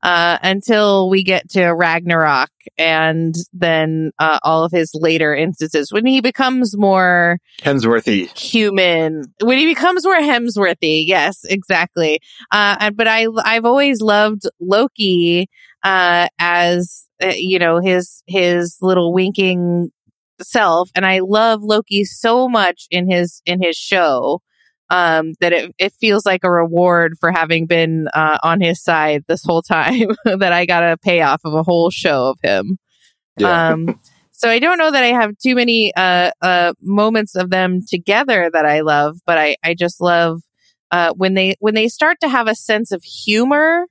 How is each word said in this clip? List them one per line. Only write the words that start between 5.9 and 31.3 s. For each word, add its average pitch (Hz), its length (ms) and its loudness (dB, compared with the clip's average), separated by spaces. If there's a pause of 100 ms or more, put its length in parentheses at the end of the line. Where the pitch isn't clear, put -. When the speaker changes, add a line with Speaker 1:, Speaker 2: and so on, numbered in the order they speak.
Speaker 1:
when 214 120 0
he 262 160 2
becomes 254 560 -2
more 180 600 2 (240)
Speaker 2:
Hemsworthy. 113 760 0
Speaker 1:
human, 170 880 0 (160)
when 254 160 2
he 311 80 2
becomes 330 380 0
more 381 140 2
Hemsworthy. 202 880 0
Yes, 180 380 0
exactly. 175 760 -2 (320)
Uh, 202 300 2
and, 208 160 -2
but 220 100 0
I, 226 200 0 (180)
I've 226 200 0
always 269 360 2
loved 214 420 0 (180)
Loki, 185 880 0 (360)
uh, 175 420 2 (140)
as, 175 640 0 (180)
uh, 180 120 0
you 185 240 -2
know, 170 220 2
his, 180 460 -2
his 175 560 0
little 180 300 2
winking 180 800 0 (520)
self. 180 520 0
And 190 120 -2
I 190 140 2
love 214 420 0
Loki 208 420 0
so 240 440 0
much 208 420 0
in 180 200 -2
his, 175 360 -2
in 180 160 -2
his 165 140 -2
show, 151 640 -2 (500)
um, 160 500 0
that 175 120 2
it, 160 260 -2
it 196 220 -2
feels 214 260 0
like 185 180 -2
a 185 60 2
reward 170 680 2
for 170 100 0
having 165 360 0
been, 160 460 0
uh, 156 300 0
on 165 180 0
his 170 220 0
side 151 460 0
this 165 160 -4
whole 165 180 0
time 214 540 0
<laughs> - 80 -20
that 190 280 0
I 175 140 0
got 175 160 2
a 165 140 2
payoff 165 480 0